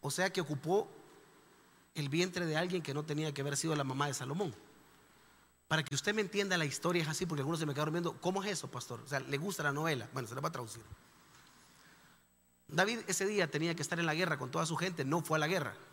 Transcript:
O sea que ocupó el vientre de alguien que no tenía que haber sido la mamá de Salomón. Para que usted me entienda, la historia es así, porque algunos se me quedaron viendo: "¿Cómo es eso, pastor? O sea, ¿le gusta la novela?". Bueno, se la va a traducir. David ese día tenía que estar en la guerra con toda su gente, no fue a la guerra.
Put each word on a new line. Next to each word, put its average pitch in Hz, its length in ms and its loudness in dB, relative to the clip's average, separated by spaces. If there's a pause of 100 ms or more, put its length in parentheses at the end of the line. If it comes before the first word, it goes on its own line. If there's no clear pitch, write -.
O 143 100 -4
sea 185 220 0
que 190 80 0
ocupó 151 500 0 (1040)
el 143 140 -2
vientre 175 360 2
de 156 120 0
alguien 180 260 0
que 143 100 -4
no 151 120 -2
tenía 151 280 -2
que 139 80 -4
haber 139 160 0
sido 160 200 0
la 143 80 2
mamá 135 240 0
de 135 60 -2
Salomón. 143 380 -2 (1160)
Para 156 160 4
que 139 100 -6
usted 202 180 0
me 214 100 2
entienda, 196 360 2
la 160 60 4
historia 175 380 2
es 151 60 0
así, 160 160 0
porque 160 160 -2
algunos 156 200 0
se 165 60 0
me 147 60 0
quedaron 151 220 0
viendo: 170 260 -2
"¿Cómo 190 220 2
es 208 80 -2
eso, 156 180 -4
pastor? 120 320 -8
O 120 80 -16
sea, 139 120 0
¿le 135 180 -2
gusta 175 240 -2
la 147 80 4
novela?". 143 420 0
Bueno, 127 160 -4
se 113 60 -8
la 135 60 -6
va 156 80 0
a 165 40 -2
traducir. 113 300 -10 (1800)
David 202 400 4
ese 196 200 2
día 202 220 2
tenía 165 280 0
que 165 60 -4
estar 170 180 -2
en 170 60 4
la 156 80 4
guerra 160 240 2
con 131 120 -6
toda 160 160 0
su 156 100 0
gente, 170 280 -2
no 156 180 2
fue 156 160 2
a - 0 -
la 151 80 4
guerra. 156 280 0 (180)